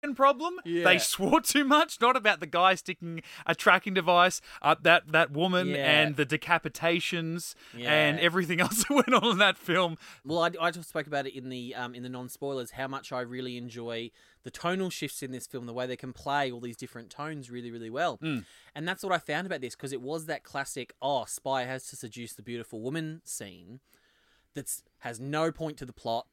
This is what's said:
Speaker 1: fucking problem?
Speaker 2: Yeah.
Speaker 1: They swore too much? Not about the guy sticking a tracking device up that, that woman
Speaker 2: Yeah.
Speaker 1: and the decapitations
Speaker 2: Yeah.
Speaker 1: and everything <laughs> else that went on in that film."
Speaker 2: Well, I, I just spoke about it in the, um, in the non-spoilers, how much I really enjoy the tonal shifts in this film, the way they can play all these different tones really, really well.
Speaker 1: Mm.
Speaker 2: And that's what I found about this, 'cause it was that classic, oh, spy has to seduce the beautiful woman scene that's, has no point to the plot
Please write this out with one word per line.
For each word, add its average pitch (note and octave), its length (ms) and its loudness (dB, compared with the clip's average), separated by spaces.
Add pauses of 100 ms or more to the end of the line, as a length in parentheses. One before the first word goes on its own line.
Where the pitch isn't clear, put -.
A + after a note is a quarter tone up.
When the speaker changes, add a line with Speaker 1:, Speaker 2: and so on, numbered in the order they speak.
Speaker 1:
fucking C#4+ 120 -4
problem? C#4+ 500 2
Speaker 2:
Yeah. E3+ 200 -2
Speaker 1:
They F3+ 140 6
swore G3 420 2
too - 240 2
much? D4+ 360 4
Not B3 160 6
about G#3 220 2
the F3 80 -8
guy F3 300 4
sticking E3+ 460 -8 (220)
a - 120 2
tracking F#3+ 380 6
device F3+ 460 6 (220)
up D3 220 4
that, E3 260 6
that D#3 220 2
woman F3+ 360 2
Speaker 2:
Yeah. D3 340 4
Speaker 1:
and D3+ 140 2
the D3 80 2 (540)
decapitations E3+ 760 -2 (220)
Speaker 2:
Yeah. A#2+ 160 -2
Speaker 1:
and D3+ 280 4
everything F3 400 2
<laughs> F3+ 40 6
else G#3+ 200 0
that C#4+ 100 0
went B3+ 200 6
on A3 180 4
in F3+ 60 0
that G3 200 4
film." E3+ 380 2 (280)
Speaker 2:
Well, D#3+ 180 -2
I, E3+ 80 2 (100)
I E3+ 100 2
just E3 180 -12
spoke D3+ 180 -6
about C#3+ 200 -2
it C3+ 100 -10
in C3 120 -10
the, B2 260 -8
um, B2 200 -8
in B2 80 -12
the B2+ 60 -10
non-spoilers, B2+ 640 -8
how C3 160 -6
much C3+ 240 -10
I B2+ 80 -4
really B2 360 -8
enjoy A#2 540 -8 (320)
the B2+ 80 -12
tonal F#3 400 -2
shifts - 320 -8
in C3 100 -8
this B2+ 140 -10
film, B2 200 -10
the A#2 60 -10
way B2+ 140 -4
they B2+ 100 -6
can B2+ 160 -12
play C#3 400 -2
all A#2+ 80 -10
these A#2+ 160 -10
different A#2 340 -14
tones D3 400 -12
really, A#2+ 200 -10
really A#2 200 -10
well. C#3 280 -2
Speaker 1:
Mm. C#3 260 -4 (300)
Speaker 2:
And D3+ 120 -8
that's F#3 160 -6
what F#3+ 100 -2
I F3 60 2
found D#3 280 -4
about E3+ 160 -6
this, A#2+ 120 -8
'cause C3+ 180 -10
it B2 100 -6
was D#3 240 -6
that D#3 180 -6
classic, C3+ 560 -8
oh, C3 240 0
spy C3+ 400 -4
has C3 240 -8
to - 80 -16
seduce A#2 380 -12
the - 80 -20
beautiful A#2 400 -10
woman D#3 420 -6
scene F#2+ 560 -14 (720)
that's, - 280 -10 (160)
has A#2 200 -10
no D3+ 320 0
point D#3+ 280 -8
to C3+ 80 -12
the - 80 -16
plot A#2 380 -2